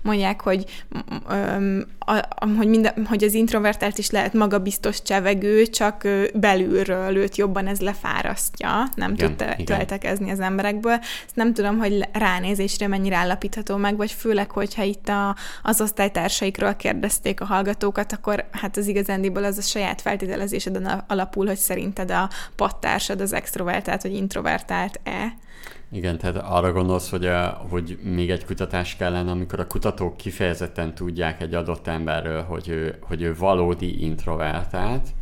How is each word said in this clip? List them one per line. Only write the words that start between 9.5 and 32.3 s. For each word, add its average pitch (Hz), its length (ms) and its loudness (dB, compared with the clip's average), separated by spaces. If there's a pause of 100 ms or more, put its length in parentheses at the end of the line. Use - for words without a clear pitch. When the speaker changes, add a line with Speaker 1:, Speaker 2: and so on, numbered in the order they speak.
Speaker 2:
igen. 196 200 0
Speaker 1:
töltekezni 190 540 -2
az 196 80 -2
emberekből. 208 540 0 (320)
Ezt - 100 -18
nem 233 180 4
tudom, 208 240 2
hogy 220 140 2
le-, 208 220 2
ránézésre 202 720 2
mennyire 196 300 2
állapítható 196 580 0
meg, 202 220 2
vagy 214 140 0
főleg, 208 400 0
hogyha 202 320 -2
itt 202 260 -2
a, 202 260 2 (280)
az 226 180 2
osztálytársaikról 196 920 0
kérdezték - 680 0
a - 40 -4
hallgatókat, 202 680 0
akkor 208 380 -2
hát - 260 -4
az 202 100 0
igazándiból 196 560 0
az 202 140 0
a 202 40 -4
saját 196 480 -2
feltételezéseden 196 760 -2
al-, 190 220 -2
alapul, 190 400 0
hogy 196 100 0
szerinted 190 540 -2
a 180 180 0 (260)
padtársad - 680 0
az 196 120 -2
extrovertált 190 680 -2
vagy 190 140 -4
introvertált-e. 196 1160 -4 (580)
Speaker 2:
Igen, 87 260 -2
tehát 87 200 -2
arra 92 340 2
gondolsz, 92 380 2
hogy, 90 160 -2
ö, 87 200 2 (240)
hogy 87 340 -4
még 87 260 0
egy 90 160 -2
kutatás 90 500 -4
kellene, 87 360 -2
amikor 90 280 -4
a 87 80 -4
kutatók 95 500 -2
kifejezetten 85 760 -4
tudják 85 460 -4
egy 82 120 -4
adott 85 340 -4
emberről, 80 560 -2